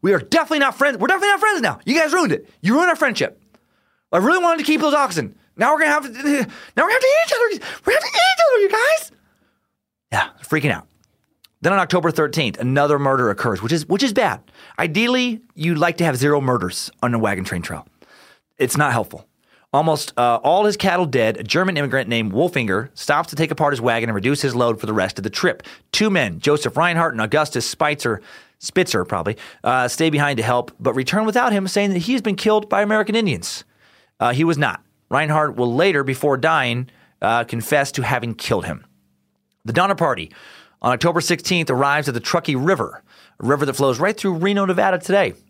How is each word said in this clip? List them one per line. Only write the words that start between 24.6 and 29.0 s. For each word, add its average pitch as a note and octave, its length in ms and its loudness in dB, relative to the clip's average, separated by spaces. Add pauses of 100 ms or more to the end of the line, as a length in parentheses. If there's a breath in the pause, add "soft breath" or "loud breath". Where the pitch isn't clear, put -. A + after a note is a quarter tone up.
for - 80 -8
the G#2+ 60 -2
rest F#2+ 260 0
of G2 40 -10
the G#2+ 60 -4
trip. - 320 -2 (300 loud breath)
Two G#3+ 180 2
men, A#2+ 300 0
Joseph D3 360 0
Reinhardt E3 380 0
and A2 80 -4
Augustus C#3+ 480 -2
Spitzer, C#3+ 520 -2 (360 loud breath)
Spitzer - 480 -2